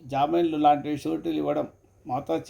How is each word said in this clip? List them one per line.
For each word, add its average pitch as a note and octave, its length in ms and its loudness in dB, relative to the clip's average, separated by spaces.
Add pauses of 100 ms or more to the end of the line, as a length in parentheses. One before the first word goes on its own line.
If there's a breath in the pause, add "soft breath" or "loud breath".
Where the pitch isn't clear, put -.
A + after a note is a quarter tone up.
జామీన్లు D#3 520 0
లాంటివి D3 400 4
షూరిటీలు D#3+ 400 -4
ఇవ్వడం D3 320 -2 (380)
మాత్రం D3+ 440 -4